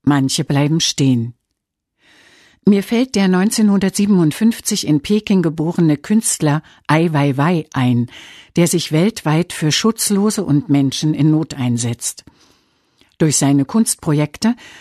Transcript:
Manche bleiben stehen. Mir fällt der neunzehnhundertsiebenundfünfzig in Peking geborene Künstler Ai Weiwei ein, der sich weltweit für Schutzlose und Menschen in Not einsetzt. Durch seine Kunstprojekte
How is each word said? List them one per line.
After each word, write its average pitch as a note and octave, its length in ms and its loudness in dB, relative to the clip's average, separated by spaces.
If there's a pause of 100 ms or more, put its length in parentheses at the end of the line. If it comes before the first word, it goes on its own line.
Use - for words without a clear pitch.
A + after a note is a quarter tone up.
Manche C#3 420 0
bleiben D3 380 0
stehen. B2 520 0 (1300)
Mir G3 160 2
fällt A#3+ 320 -2
der G3 120 2
neunzehnhundertsiebenundfünfzig G3 1600 0
in D3+ 140 2
Peking G#3 400 0
geborene E3 560 0
Künstler D#3+ 680 -2 (240)
Ai D#3+ 260 0
Weiwei C#3+ 600 0
ein, B2 340 0 (480)
der E3+ 120 4
sich E3 240 -2
weltweit D#3+ 600 -2
für D3+ 180 -2
Schutzlose G#3 720 -2
und C#3+ 240 0
Menschen C#3+ 460 0
in D3+ 180 2
Not D#3 220 -2
einsetzt. A#2+ 720 -6 (920)
Durch D#3 200 0
seine C#3 280 2
Kunstprojekte F#3+ 920 -2 (260)